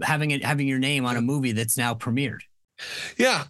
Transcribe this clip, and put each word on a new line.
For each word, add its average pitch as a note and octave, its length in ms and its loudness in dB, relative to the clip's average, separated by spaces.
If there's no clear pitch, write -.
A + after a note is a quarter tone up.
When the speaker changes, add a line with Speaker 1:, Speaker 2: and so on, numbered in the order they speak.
Speaker 1:
having D3+ 300 2
it, C#3 140 0
having C#3+ 240 2
your C3 100 0
name C3+ 260 2
on A#2+ 120 0
a - 20 0
Speaker 2:
Yeah. A#2 60 2
Speaker 1:
movie C3+ 260 0
that's A2 260 0
now A#2+ 160 0
premiered? A#2+ 460 -2
Speaker 2:
Yeah, A#3 320 2